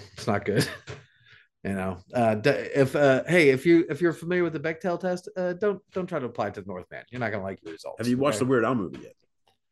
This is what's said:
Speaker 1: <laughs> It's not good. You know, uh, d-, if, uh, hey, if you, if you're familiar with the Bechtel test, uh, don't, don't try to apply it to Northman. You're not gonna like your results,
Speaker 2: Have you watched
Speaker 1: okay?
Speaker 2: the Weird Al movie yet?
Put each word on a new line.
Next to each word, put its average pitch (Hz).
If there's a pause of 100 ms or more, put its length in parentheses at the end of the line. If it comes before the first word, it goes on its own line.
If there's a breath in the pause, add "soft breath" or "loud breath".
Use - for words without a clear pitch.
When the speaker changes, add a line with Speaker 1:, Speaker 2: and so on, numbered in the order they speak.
Speaker 1:
<laughs> -
It's -
not 104
good. 107 (960 loud breath)
You 95
know, 95 (160)
uh, 117
d-, 107
if, 131
uh, 139
hey, 165
if 131
you, 170
if 143
you're 170
familiar 175
with 165
the 156
Bechtel 165
test, 180
uh, 180
don't, 196 (120)
don't 185
try 165
to 127
apply 113
it 104
to 101
Northman. 90
You're 123
not 113
gonna 101
like 98
your 82
results, -
Speaker 2:
Have 113
you 123
watched 135
Speaker 1:
okay? 131
Speaker 2:
the 127
Weird 117
Al 127
movie 78
yet? - (580)